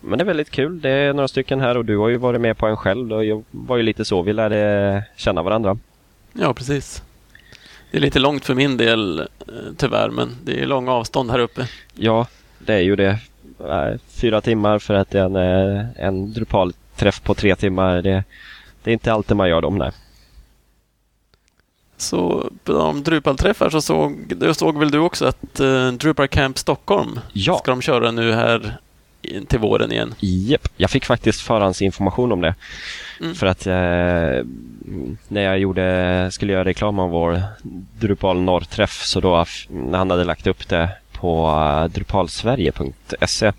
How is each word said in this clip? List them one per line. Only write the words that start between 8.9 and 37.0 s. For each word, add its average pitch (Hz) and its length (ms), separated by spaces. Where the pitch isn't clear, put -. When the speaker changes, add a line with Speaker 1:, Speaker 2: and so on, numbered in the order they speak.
Speaker 2:
eh, 73 60
tyvärr, 110 320
men 120 200
det 131 180
är 135 40
långa 131 260
avstånd 120 400
här 127 80
uppe. 120 280
Speaker 1:
Ja, 113 340
det - 140
är 104 60
ju 92 160
det. 98 240
Eh, 71 400
fyra 107 320
timmar 107 380
för - 140
att 98 220
en, 95 200
eh, 95 500
en 98 380
Drupal-träff 101 880
på - 120
tre 98 220
timmar, 92 460
det, 95 220
det 113 80
är - 20
inte 113 200
alltid 107 240
man 95 120
gör 82 120
dem 85 180
där. 65 140
Speaker 2:
Så - 540
på - 100
de 151 300
Drupal-träffar 160 680
så 151 120
såg, 151 560
då 160 160
såg 160 240
väl 147 140
du 147 80
också 165 260
att, - 340
eh, 131 320
Drupal 143 360
Camp 135 300
Stockholm 151 640
Speaker 1:
Ja. 113 240
Speaker 2:
ska - 140
de 127 100
köra 120 300
nu 113 220
här 117 440
i, - 240
till - 140
våren 107 320
igen? 113 280
Speaker 1:
Japp, 98 480
jag - 120
fick - 160
faktiskt - 360
förhandsinformation 101 880
om 90 100
det. 85 140
Speaker 2:
Mm. 165 140
Speaker 1:
För 165 100
att, 92 220
eh, 87 800
när 101 140
jag 95 180
gjorde, 92 720
skulle 101 220
göra 92 120
reklam 101 340